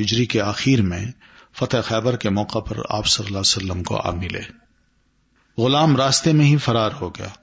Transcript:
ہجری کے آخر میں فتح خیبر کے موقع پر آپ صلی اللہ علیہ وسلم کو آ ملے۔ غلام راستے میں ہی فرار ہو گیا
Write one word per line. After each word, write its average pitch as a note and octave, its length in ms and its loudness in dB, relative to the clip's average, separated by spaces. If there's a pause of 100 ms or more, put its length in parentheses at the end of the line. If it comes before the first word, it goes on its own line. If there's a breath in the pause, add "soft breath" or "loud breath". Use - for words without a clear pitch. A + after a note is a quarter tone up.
ہجری A2+ 260 0
کے A2 140 0
آخر G#2 420 2
میں F#2 220 -2 (520 loud breath)
فتح B2+ 280 -2
خیبر A#2 320 0
کے A2 140 -2
موقع G#2 280 -2
پر G#2+ 200 -8 (100)
آپ G#2+ 180 -4
صلی G#2 200 -2
اللہ G2 120 -6
علیہ - 180 0
وسلم F#2 260 -6
کو G#2 180 -4
آ - 100 -2
ملے۔ F2+ 300 -6 (1160)
غلام C#3 380 4
راستے C3+ 360 2
میں D3+ 120 6
ہی D3 120 6
فرار A2+ 340 2 (100)
ہو F2+ 100 -6
گیا G2 180 -12 (140)